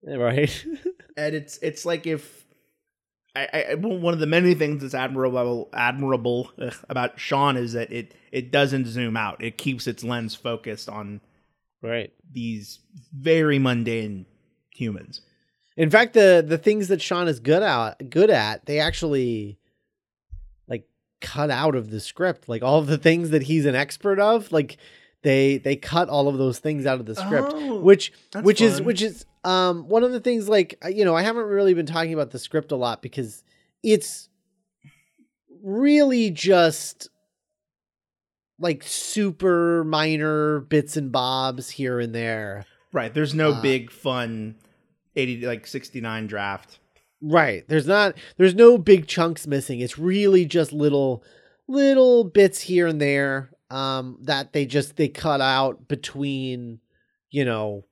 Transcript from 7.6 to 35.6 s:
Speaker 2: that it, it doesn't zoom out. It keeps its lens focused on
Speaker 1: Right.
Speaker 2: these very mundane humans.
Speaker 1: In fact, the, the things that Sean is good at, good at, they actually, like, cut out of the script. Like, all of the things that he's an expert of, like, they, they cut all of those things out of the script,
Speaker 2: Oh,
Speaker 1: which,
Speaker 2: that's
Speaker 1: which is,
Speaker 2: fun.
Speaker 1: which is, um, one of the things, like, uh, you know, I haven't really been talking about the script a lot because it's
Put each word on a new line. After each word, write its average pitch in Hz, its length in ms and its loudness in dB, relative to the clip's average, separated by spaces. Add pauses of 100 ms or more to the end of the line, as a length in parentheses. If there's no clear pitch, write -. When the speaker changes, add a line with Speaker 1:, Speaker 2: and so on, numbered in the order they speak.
Speaker 2:
that 117 180 -6
it, 117 220 -10 (160)
it 127 220 -8
doesn't 139 340 2
zoom 117 300 -4
out. 107 260 -6
It 113 160 -8
keeps 131 300 -6
its 117 160 -10
lens 117 320 -6
focused 113 520 -10
on 104 320 -14 (640)
Speaker 1:
Right. 117 300 -8 (200)
Speaker 2:
these 113 460 -10 (340)
very 151 460 2
mundane 113 680 -2 (460)
humans. - 500 -10 (560)
Speaker 1:
In 160 140 2
fact, 233 240 4
the, 185 320 8
the 160 100 -2
things 208 320 0
that 175 140 0
Sean 175 260 -2
is 131 120 -4
good 151 220 2
at, 127 460 -2
good 185 220 4
at, 110 360 0
they 147 120 -2
actually, 127 800 -4 (1120)
like, 113 180 -8 (340)
cut 147 300 -4
out 139 240 0
of 110 160 -4
the 107 100 -8
script. - 480 -6
Like, 113 140 -6
all 139 160 4
of 151 80 0
the 147 120 0
things 165 320 2
that 151 120 2
he's 147 240 0
an 135 80 2
expert 190 460 -2
of, 214 320 2
like, 147 240 0 (460)
they, 135 360 2
they 139 180 -2
cut 170 320 -2
all 143 200 2
of 139 100 -2
those 131 220 -2
things 147 260 -4
out 131 140 -2
of 113 60 -12
the 110 100 -10
script, 143 360 -2
Speaker 2:
Oh, 277 280 -6
Speaker 1:
which, 190 320 6 (180)
Speaker 2:
that's 180 140 -8
Speaker 1:
which 202 160 4
is, 220 160 4
Speaker 2:
fun. 185 80 -4
Speaker 1:
which 190 180 -2
is, 214 240 -8 (180)
um, 180 440 0
one 220 160 4
of 247 80 0
the 240 80 -4
things, 233 280 -2
like, 196 360 2
uh, 170 40 -6
you 202 160 2
know, 170 120 4
I 170 60 2
haven't 226 240 -2
really 196 280 4
been 165 120 -2
talking 165 260 -4
about 147 180 -2
the 127 80 -12
script - 320 -4
a 143 60 -2
lot 120 260 -4
because - 400 -10 (400)
it's - 460 0 (1300)